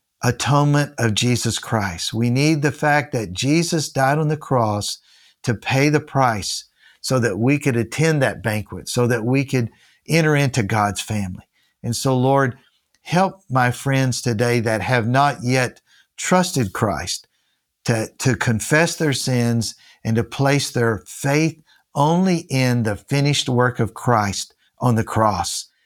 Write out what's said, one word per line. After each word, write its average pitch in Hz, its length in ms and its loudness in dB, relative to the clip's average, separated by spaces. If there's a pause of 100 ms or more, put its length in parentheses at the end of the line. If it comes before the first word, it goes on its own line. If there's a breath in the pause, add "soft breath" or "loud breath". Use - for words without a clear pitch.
(240 soft breath)
atonement 143 760 2
of 113 160 0
Jesus 117 460 -2
Christ. 92 540 -4
We 117 160 0
need 147 320 2
the 147 100 2
fact 147 400 0
that 104 220 -6
Jesus 156 560 0
died 135 280 0
on 156 120 0
the 151 80 -2
cross 110 640 -2 (440 soft breath)
to 123 100 0
pay 135 360 0
the 151 100 2
price 123 640 -2 (360 soft breath)
so 131 180 0
that 107 200 0
we 135 180 2
could 139 180 0
attend 147 460 0
that 101 220 -2
banquet, 104 440 -6
so 123 200 0
that 113 180 0
we 131 180 2
could 127 280 -2 (360 soft breath)
enter 156 280 2
into 139 260 2
God's 104 400 0
family. 98 460 -6 (340)
And 120 140 -4
so, 135 200 0
Lord, 135 420 2 (440 soft breath)
help 185 480 0
my 127 220 2
friends 135 500 0
today 120 380 0
that 110 220 0
have 113 260 0
not 135 340 2
yet 123 400 -2 (340 soft breath)
trusted 175 580 0
Christ 87 540 -4 (580)
to, 113 240 -2 (100)
to 127 160 0
confess 151 640 0
their 151 160 0
sins 117 600 0 (300 soft breath)
and 113 120 0
to 117 80 2
place 139 460 0
their 117 380 0
faith 156 520 -2 (360 soft breath)
only 170 560 2
in 127 320 2
the 104 120 0
finished 143 540 -2
work 123 300 2
of 107 160 -2
Christ 107 580 0 (240)
on 123 160 2
the 110 100 2
cross. 104 680 0 (160)